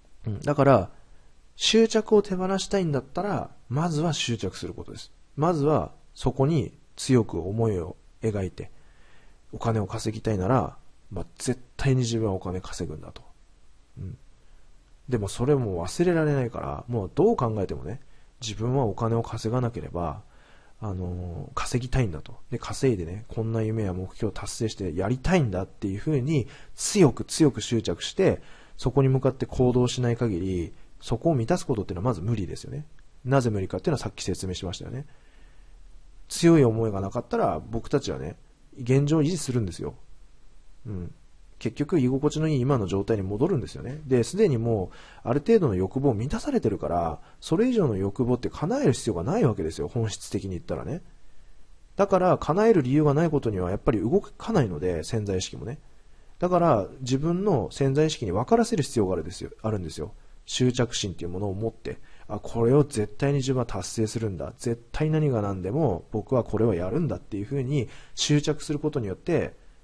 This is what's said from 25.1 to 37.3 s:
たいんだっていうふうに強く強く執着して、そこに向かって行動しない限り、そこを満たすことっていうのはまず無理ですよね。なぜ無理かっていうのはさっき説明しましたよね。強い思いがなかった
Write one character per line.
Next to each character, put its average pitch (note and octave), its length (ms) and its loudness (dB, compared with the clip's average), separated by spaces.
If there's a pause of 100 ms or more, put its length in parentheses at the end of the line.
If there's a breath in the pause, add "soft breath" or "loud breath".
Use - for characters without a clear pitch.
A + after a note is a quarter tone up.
た D#3+ 200 2
い D#3+ 60 6
ん A2+ 80 0
だ F#2 120 -2
っ - 40 -6
て - 220 -6
い F#2+ 80 -2
う - 20 -6
ふ - 120 -4
う C#3+ 100 2
に C#3 280 0 (260 loud breath)
強 D#3+ 380 6
く - 120 -6
強 D3+ 260 4
く A2 120 -6
執 A2+ 180 0
着 F2+ 240 -4
し - 80 -8
て、 D#3+ 300 2 (340 loud breath)
そ - 140 -2
こ C#3 120 4
に C3+ 60 6
向 C3 140 2
か C3+ 80 4
っ - 20 -4
て - 140 -4
行 B2 260 4
動 B2 160 4
し B2 140 -2
な A#2+ 80 2
い A#2 80 0
限 G#2+ 200 0
り、 F2+ 360 -2 (260 soft breath)
そ - 160 -4
こ E3 140 2
を D#3 40 4
満 A#2 120 0
た - 100 2
す - 100 -6
こ C3 100 0
と G2 60 -2
っ - 40 -2
て G2 60 -8
い F2+ 40 -6
う E2+ 40 -6
の - 20 -6
は B2+ 80 2
ま A2+ 40 2
ず E2 60 -10
無 A2+ 160 -2
理 G2+ 100 -4
で - 100 -8
す - 80 -12
よ B2+ 80 -12
ね。 C#3+ 140 -10 (380)
な C3 160 4
ぜ B2 80 2
無 G#2 100 0
理 F#2+ 100 -2
か F#2+ 100 -4
っ - 20 -4
て - 80 -2
い - 20 2
う - 20 2
の - 20 2
は - 40 -2
さ G#2 120 -6
っ - 40 -16
き - 80 -12
説 F#2+ 240 -4
明 F#2 60 -4
し F#2 140 -6
ま F2 80 -6
し - 60 -12
た - 40 -12
よ - 60 -12
ね。 C#3 160 -10 (1200 soft breath)
強 E3+ 300 6
い C#3 60 8
思 A2+ 240 2
い - 20 -2
が G2 100 -4
な G2 80 -4
か A#2 120 -4
っ - 60 -6
た A#3 120 -2